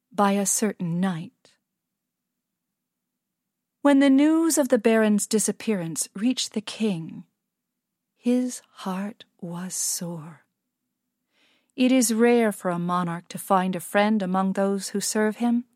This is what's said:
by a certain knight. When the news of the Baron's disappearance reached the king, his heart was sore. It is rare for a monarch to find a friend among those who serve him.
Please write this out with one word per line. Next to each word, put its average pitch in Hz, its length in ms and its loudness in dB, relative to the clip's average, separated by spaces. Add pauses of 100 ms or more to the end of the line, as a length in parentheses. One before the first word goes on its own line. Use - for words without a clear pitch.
(120)
by 202 220 2
a 202 120 0
certain 185 540 -2
knight. 185 540 -6 (2250)
When 285 180 6
the 277 100 6
news 311 480 4
of 277 120 0
the 247 80 4
Baron's 220 500 2
disappearance 196 880 -4
reached 240 400 -4
the 214 80 -4
king, 180 640 -6 (920)
his 247 460 -2 (100)
heart 196 540 -10 (160)
was 175 320 -10
sore. 170 720 -8 (1300)
It 254 160 2
is 247 220 4
rare 233 380 4
for - 180 -6
a 175 100 -2
monarch 175 500 -4
to - 80 -12
find 185 380 0
a 170 60 -8
friend 208 400 0
among 190 320 -2
those 196 360 -2
who 202 120 -4
serve 214 360 -2
him. 240 280 0 (100)